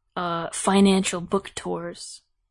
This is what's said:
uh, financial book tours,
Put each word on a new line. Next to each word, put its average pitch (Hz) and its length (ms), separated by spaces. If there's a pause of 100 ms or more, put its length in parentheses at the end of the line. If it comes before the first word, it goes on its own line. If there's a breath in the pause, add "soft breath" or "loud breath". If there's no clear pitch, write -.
(160)
uh, 170 360
financial 190 720
book 190 340
tours, - 680 (300)